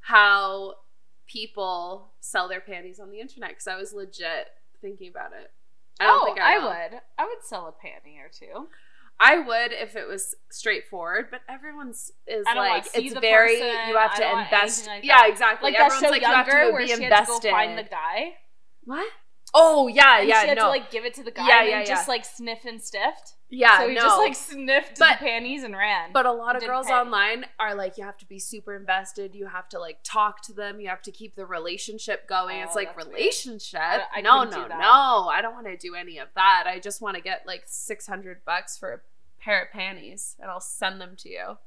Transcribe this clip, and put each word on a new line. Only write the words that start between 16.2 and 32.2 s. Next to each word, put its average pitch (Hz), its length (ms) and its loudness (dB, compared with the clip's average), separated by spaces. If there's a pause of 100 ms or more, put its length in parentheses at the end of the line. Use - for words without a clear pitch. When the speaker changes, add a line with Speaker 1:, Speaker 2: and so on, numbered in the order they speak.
Speaker 1:
you 240 60 2
have 254 200 4
Speaker 2:
Younger, 285 200 6
Speaker 1:
to - 40 4
Speaker 2:
where 262 100 0
Speaker 1:
be 247 60 -2
Speaker 2:
she 240 160 -2
had 220 220 6
to - 0 -
go 233 140 -4
find 214 320 0
Speaker 1:
invested. 220 200 -10
Speaker 2:
the 190 40 -10
guy. 190 420 -6 (480)
Speaker 1:
What? 320 260 -8 (420)
Oh, 302 340 8
yeah, 254 320 8
Speaker 2:
And 202 80 2
Speaker 1:
yeah, 220 140 6
Speaker 2:
she 294 80 0
had 269 80 2
Speaker 1:
no. 220 80 2
Speaker 2:
to, - 40 4
like, 262 220 -2
give 226 140 -8
it 233 100 -8
to 277 80 -16
the 233 80 -12
guy, 240 160 -4
Speaker 1:
Yeah, 233 140 8
Speaker 2:
and 220 80 2
Speaker 1:
yeah, 214 80 0
Speaker 2:
then 208 80 -4
Speaker 1:
yeah, - 100 -6
Speaker 2:
just, - 120 -2
Speaker 1:
yeah. 277 40 -2
Speaker 2:
like, 233 140 -4
sniff 226 400 -12
and 226 180 -14
stiffed. 226 520 -4 (140)
Speaker 1:
Yeah, 233 300 8
Speaker 2:
So 240 80 2
he 254 80 -2
Speaker 1:
no. 233 60 2
Speaker 2:
just, 226 160 6
like, - 180 2
sniffed 277 640 -2
Speaker 1:
But 302 200 6
Speaker 2:
the 262 60 -8
panties 247 380 -6
and 214 120 -10
ran. 190 360 -2
Speaker 1:
But 247 140 2
a 247 80 2
lot 233 240 -2
of - 40 -4
Speaker 2:
Didn't 233 120 -6
Speaker 1:
girls 254 140 -4
Speaker 2:
pay. 262 60 0
Speaker 1:
online 240 520 0 (120)
are 214 160 -4
like, 190 240 -8
you 202 60 -14
have 202 140 -16
to 185 80 -20
be 196 140 -18
super 202 360 -12
invested. 190 600 -6
You 202 120 -10
have 185 220 -12
to, 175 100 -10
like, 165 240 -12
talk 208 400 -2
to 214 100 -18
them. 202 280 -12
You 196 80 -10
have 190 140 -8
to 196 100 -14
keep 220 220 -18
the 190 100 -14
relationship 185 840 -10